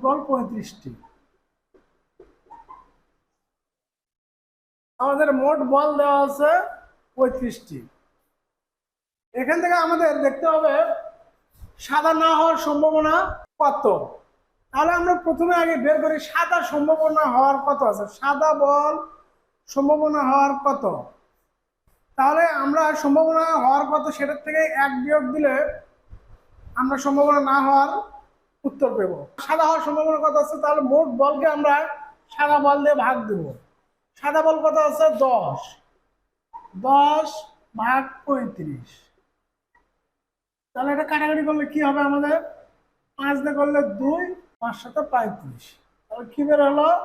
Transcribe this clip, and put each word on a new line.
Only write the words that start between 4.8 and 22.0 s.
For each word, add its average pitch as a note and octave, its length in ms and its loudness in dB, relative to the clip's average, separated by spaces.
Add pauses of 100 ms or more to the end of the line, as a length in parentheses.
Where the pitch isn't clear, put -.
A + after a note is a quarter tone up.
আমাদের C#4+ 300 0 (120)
মোট D4 180 2 (140)
বল D4 160 4 (100)
দেওয়া C#4+ 280 4
আছে D4 240 0 (640)
পঁয়ত্রিশটি। B3 640 -4 (1500)
এখান C4 300 -2
থেকে F4 120 2 (100)
আমাদের E4 260 2 (140)
দেখতে C4+ 280 -2
হবে D#4 200 2 (1120)
সাদা D4+ 260 2 (120)
না E4 140 4
হওয়ার D#4+ 200 4 (100)
সম্ভাবনা D#4 460 2 (480)
কত। - 240 0 (880)
তাহলে D4+ 260 2
আমরা F4 140 2 (120)
প্রথমে E4+ 360 0
আগে E4 140 0 (100)
বের D4+ 180 4
করি D#4 140 0 (120)
সাদা E4+ 300 0 (120)
সম্ভাবনা D#4 520 2 (100)
হওয়ার C4+ 240 4 (100)
কত C#4 140 0 (100)
আছে, G3+ 140 -4 (140)
সাদা C#4+ 300 0 (140)
বল D4 300 2 (760)
সম্ভাবনা D4+ 600 0
হওয়ার C#4 240 2 (120)
কত। C4 180 -2 (1300)